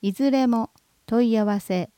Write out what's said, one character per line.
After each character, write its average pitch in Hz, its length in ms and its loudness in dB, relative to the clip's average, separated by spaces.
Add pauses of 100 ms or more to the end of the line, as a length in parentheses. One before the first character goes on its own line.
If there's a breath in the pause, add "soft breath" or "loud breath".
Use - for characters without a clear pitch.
い 202 100 -2
ず 269 200 0
れ 262 160 2
も 226 240 -2 (340)
問 233 260 2
い 220 60 2
合 214 80 2
わ 208 140 -2
せ 180 380 -4